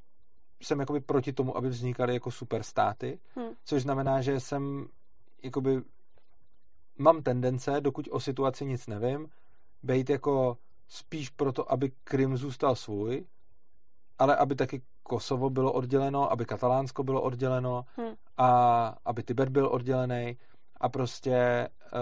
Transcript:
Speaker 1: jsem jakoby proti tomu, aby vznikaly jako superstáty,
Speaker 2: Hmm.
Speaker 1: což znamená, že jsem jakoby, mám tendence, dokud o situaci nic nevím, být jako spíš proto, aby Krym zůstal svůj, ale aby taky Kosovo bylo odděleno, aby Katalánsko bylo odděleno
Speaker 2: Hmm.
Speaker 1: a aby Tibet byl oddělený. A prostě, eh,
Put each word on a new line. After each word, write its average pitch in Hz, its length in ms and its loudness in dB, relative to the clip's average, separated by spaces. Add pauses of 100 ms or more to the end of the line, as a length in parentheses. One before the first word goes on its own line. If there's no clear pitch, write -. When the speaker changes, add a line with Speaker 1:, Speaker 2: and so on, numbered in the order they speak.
(600)
Speaker 1:
jsem 147 180 0
jakoby 147 200 0
proti 139 340 2
tomu, 131 240 0
aby 127 120 0
vznikaly 123 440 0
jako 120 180 -2
superstáty, 113 880 0 (160)
Speaker 2:
Hmm. 240 140 -6 (160)
Speaker 1:
což 143 160 2
znamená, 135 400 2
že 135 180 0
jsem 139 480 -4 (560)
jakoby, 131 380 2 (1160)
mám 156 260 6
tendence, 127 580 0
dokud 143 300 -2
o 139 80 -2
situaci 135 460 -2
nic 131 220 -4
nevím, 123 400 -2 (560)
být 127 260 2
jako 131 480 2 (300)
spíš - 420 -8
proto, 139 420 0
aby 131 200 2 (120)
Krym 135 340 2
zůstal 135 380 2
svůj, 110 500 -2 (960)
ale 139 160 8
aby 139 200 4
taky 131 260 -2 (220)
Kosovo 127 460 0
bylo 131 240 2
odděleno, 135 580 2
aby 117 140 0
Katalánsko 131 580 2
bylo 131 180 2
odděleno 127 640 0 (120)
Speaker 2:
Hmm. 226 160 -4 (240)
Speaker 1:
a 127 100 8 (580)
aby 110 180 -2
Tibet 131 260 2
byl 135 180 4
oddělený. 123 680 0 (440)
A 123 80 2
prostě, 127 460 -2
eh, 123 340 4 (320)